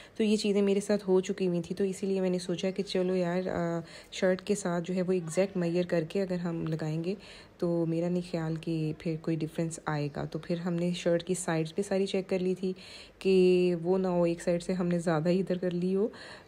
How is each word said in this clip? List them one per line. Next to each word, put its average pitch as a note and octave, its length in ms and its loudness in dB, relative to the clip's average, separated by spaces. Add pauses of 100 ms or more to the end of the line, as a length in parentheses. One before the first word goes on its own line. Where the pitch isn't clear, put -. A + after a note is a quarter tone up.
(180)
तो A3 60 2
ये G#3+ 140 4
चीज़ें G3+ 240 2
मेरे G3 200 4
साथ G#3 160 2 (100)
हो F#3 140 6
चुकी F#3+ 240 -2
हुई F3 160 0
थी, E3 120 -6
तो G3 120 -2
इसीलिए F#3+ 360 -2
मैंने F3+ 180 2
सोचा F3+ 320 -2
कि F#3+ 120 -2
चलो F#3 320 0
यार, F3+ 320 0
अ, E3+ 340 -2 (320)
शर्ट F#3 280 2
के G3+ 140 -2
साथ F3 260 -2
जो F3+ 120 -4
है F#3 80 0
वो F3+ 120 0
एग्जैक्ट F#3 440 0
मेजर F3 280 0
करके E3+ 340 -2
अगर F#3 180 -2
हम E3 300 -4
लगाएंगे E3 500 -2 (420)
तो E3+ 260 0
मेरा E3 240 0
नहीं F3+ 220 0
ख्याल D#3+ 260 -2
कि D#3+ 440 -2
फिर D#3+ 160 -2
कोई E3 180 -2
डिफरेंस D#3+ 520 -4
आएगा। D3 380 -2
तो D#3 140 -6
फिर E3+ 180 -4
हमने F3 360 0
शर्ट E3+ 300 0
की F3+ 120 -2
साइड्स D#3+ 360 -2
पे G3+ 120 -2
सारी G3 240 0
चेक F#3+ 220 -2
कर F#3+ 100 0
ली F#3 160 0
थी F#3 180 -2 (480)
कि F3+ 600 6
वो F3+ 160 2
ना F#3+ 120 2
हो F3 160 4
एक E3+ 160 0
साइड F3 200 0
से F#3+ 120 -2
हमने F3 260 2
ज़्यादा E3 300 2
ही F#3 100 4
इधर F#3 180 0
कर F3+ 140 -2
ली F3 220 0
हो, G3 180 2 (360)